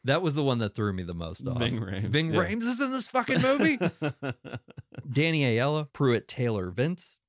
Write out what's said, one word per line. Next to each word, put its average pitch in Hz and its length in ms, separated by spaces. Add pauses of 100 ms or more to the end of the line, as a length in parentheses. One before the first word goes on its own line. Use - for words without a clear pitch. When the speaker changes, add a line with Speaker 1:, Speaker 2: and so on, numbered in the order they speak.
Speaker 1:
That 147 180
was 151 140
the 151 80
one 127 140
that 107 180
threw 104 160
me 92 100
the 87 100
most 85 340
off. 127 120
Speaker 2:
Ving 120 220
Rhames, 98 280
Speaker 1:
Ving 160 240
Speaker 2:
yeah. 180 80
Speaker 1:
Rhames 202 220
is 240 180
in 262 120
this 262 160
fucking 254 340
movie? 285 340
Speaker 2:
<laughs> - 1300
Speaker 1:
Danny 151 320
Aiello, 139 500
Pruitt 123 360
Taylor 107 420
Vince, 143 480 (100)